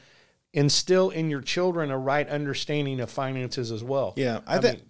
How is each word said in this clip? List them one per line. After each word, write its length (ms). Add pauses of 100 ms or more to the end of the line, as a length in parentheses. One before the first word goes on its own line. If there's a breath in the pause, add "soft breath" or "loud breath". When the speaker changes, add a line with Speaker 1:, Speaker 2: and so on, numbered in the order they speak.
(580 soft breath)
Speaker 1:
instill 520
in 200
your 100
children 520
a 40
right 320
understanding 720
of 100
finances 600
as 140
well. 320
Speaker 2:
Yeah, 280
I 120
Speaker 1:
I 40
Speaker 2:
thi-, 120
Speaker 1:
mean 180